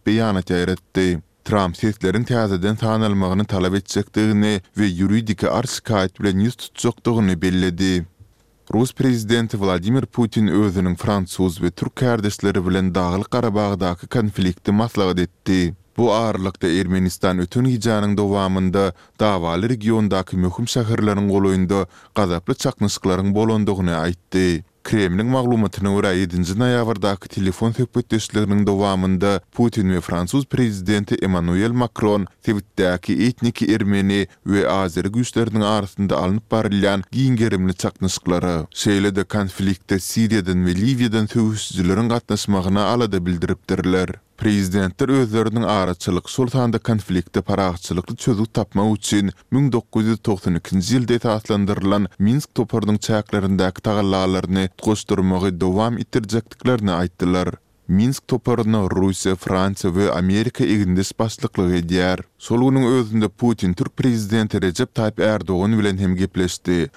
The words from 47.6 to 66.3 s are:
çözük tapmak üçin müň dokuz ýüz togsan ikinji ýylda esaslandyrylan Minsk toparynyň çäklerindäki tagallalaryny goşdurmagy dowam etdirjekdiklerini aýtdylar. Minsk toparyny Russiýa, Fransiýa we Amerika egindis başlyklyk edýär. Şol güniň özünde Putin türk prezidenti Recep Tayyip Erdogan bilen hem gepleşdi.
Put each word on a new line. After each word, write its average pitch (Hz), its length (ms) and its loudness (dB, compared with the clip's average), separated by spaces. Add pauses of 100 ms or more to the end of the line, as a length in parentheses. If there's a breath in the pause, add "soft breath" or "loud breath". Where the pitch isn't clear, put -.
çözük 113 380 -2
tapmak 104 440 0
üçin 101 340 0 (200 soft breath)
müň 131 200 2
dokuz 110 360 0
ýüz 113 160 2
togsan 98 320 0
ikinji 92 400 0
ýylda 120 240 2
esaslandyrylan 101 880 0 (120)
Minsk 120 360 0
toparynyň 107 420 0
çäklerindäki 98 840 -2
tagallalaryny 95 880 0 (140)
goşdurmagy 92 760 0
dowam 101 380 0
etdirjekdiklerini 110 920 -2
aýtdylar. 90 640 -2 (340)
Minsk 113 380 0
toparyny 113 500 0
Russiýa, 95 580 0
Fransiýa 95 540 -2
we 92 220 2
Amerika 98 520 0
egindis 95 560 2
başlyklyk 107 600 -2
edýär. 90 380 0 (200)
Şol 117 220 -2
güniň 135 240 4
özünde 113 440 2
Putin 107 440 0
türk - 240 -4
prezidenti 110 640 0
Recep 95 340 -2
Tayyip 110 240 -2
Erdogan 101 600 0
bilen 101 180 0
hem 92 180 0
gepleşdi. 90 800 -2